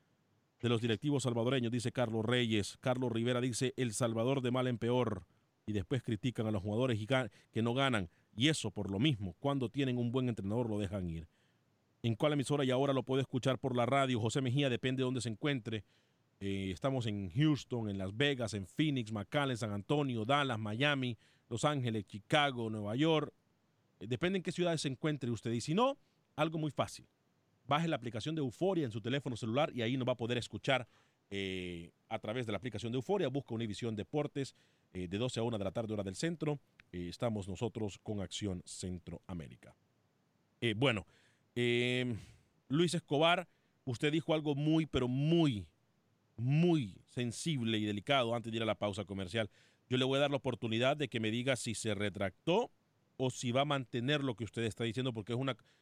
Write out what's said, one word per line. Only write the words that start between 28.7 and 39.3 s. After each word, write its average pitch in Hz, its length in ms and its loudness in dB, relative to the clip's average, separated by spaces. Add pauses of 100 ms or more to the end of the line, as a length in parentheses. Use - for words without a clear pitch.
en 120 60 -2
su 113 100 -6
teléfono 123 360 -4
celular 127 360 0
y 120 80 -6
ahí 117 160 0
nos 127 100 0
va 127 60 2
a 123 40 0
poder 120 200 -2
escuchar, 123 500 -2 (440)
eh, 92 600 -6 (160)
a 113 100 -6
través 113 260 -4
de 110 80 -4
la 101 60 -2
aplicación 117 340 -6
de 123 40 -2
Euforia. 175 320 0
Busca 131 260 -4
Univisión 113 400 -4
Deportes, 139 600 -4 (380)
eh, 90 140 -4
de 90 120 -2
doce 120 220 -2
a 113 40 0
una 117 120 0
de 98 80 -2
la 95 60 0
tarde, 110 240 -4
hora 104 80 -2
del 95 140 -4
centro. 156 420 -2 (340)
Eh, 87 160 -6
estamos 107 400 -2
nosotros 104 540 -4
con 104 180 -4
Acción 92 460 -4
Centroamérica. 85 1080 -10 (840)